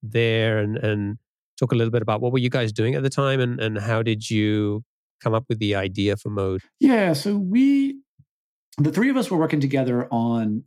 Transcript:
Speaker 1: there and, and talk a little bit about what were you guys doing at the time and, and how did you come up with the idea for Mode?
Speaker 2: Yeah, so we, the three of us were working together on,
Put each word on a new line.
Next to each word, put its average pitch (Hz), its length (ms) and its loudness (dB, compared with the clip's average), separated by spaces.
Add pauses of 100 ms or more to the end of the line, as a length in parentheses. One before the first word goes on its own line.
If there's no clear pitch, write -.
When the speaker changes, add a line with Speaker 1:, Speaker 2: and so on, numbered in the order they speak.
Speaker 1:
there 113 580 0
and, 107 180 -2
and 104 400 -2 (420)
talk 131 140 0
a - 20 2
little 117 160 2
bit 117 100 0
about 110 200 -2
what 123 100 0
were 131 80 0
you 123 100 0
guys 120 220 0
doing 113 240 0
at 139 80 -2
the 139 60 0
time 135 320 0
and, 123 180 -2
and 110 180 -4
how 110 260 -2
did 113 260 -2
you 107 560 0 (360)
come 113 120 0
up 113 160 0
with 113 100 -2
the 101 160 0
idea 98 400 0
for - 140 -10
Mode? 95 320 -2 (180)
Speaker 2:
Yeah, 220 320 4
so 202 240 -2
we, 269 640 2 (800)
the 147 120 4
three 190 200 2
of 269 80 0
us 240 120 -2
were 180 80 0
working 156 220 0
together 127 520 0
on, 117 560 -2